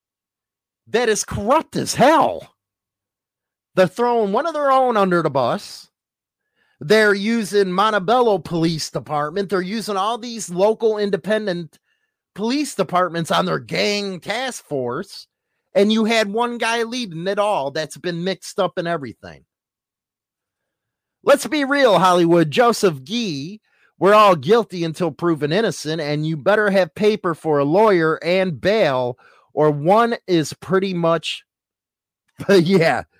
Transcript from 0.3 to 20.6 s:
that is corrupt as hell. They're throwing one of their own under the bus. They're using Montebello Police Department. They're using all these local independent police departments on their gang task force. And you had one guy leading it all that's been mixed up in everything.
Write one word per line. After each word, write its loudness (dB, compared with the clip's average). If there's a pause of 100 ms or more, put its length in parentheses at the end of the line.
that 0
is 0
corrupt -2
as -4
hell. 2 (1200)
They're 4
throwing 0
one 0
of -4
their 0
own 4
under 2
the -2
bus. -4 (920)
They're 4
using 0
Montebello 2
Police -4
Department. -6
They're -2
using -6
all -4
these -12
local 0
independent -4 (560)
police -4
departments -2
on 0
their -4
gang -6
task -8
force. -8 (460)
And 2
you 0
had 0
one -4
guy -2
leading -8
it -2
all -2
that's -8
been -8
mixed -8
up -2
in -4
everything. -10 (1800)